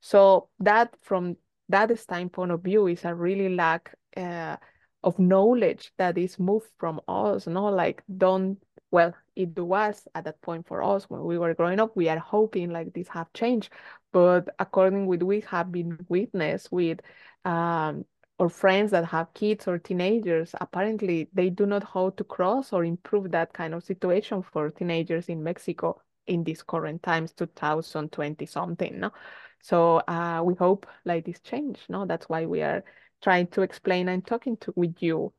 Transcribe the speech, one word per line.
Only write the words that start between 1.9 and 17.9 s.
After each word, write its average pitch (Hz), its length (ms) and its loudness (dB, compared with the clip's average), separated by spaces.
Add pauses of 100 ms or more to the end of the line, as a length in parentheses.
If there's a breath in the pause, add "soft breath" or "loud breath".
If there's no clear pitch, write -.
standpoint 180 540 -6
of 175 120 -4
view 196 240 4
is 175 180 -2
a 170 100 -4
really 185 400 -2
lack, 165 400 0 (220)
uh, 170 400 -8 (460 soft breath)
of 175 140 2
knowledge 196 800 4
that 180 200 0
is 180 200 -2
moved 202 300 0 (100)
from 160 300 -6
us, 196 400 0
no? 185 180 -2
Like, 180 380 0 (140)
don't, 190 400 2 (340)
well, 175 240 4 (200)
it 170 220 -4
was 196 560 -2
at 165 120 -8
that 156 160 -10
point 170 260 -10
for - 160 -6
us 196 260 0
when - 140 -10
we 170 160 -4
were 165 160 0
growing 175 240 0
up, 220 160 0
we 170 140 2
are 160 100 0
hoping, 208 500 0
like, 170 240 -8
this 180 140 -8
have 165 260 -10
changed. 233 380 -2 (400 loud breath)
But 180 380 6 (100)
according 190 480 2
with 180 160 0
we 202 180 0
have 175 300 -4
been 170 260 -6 (120)
witness 180 640 -2
with, 175 280 0 (460 loud breath)
um, 170 600 -2 (320)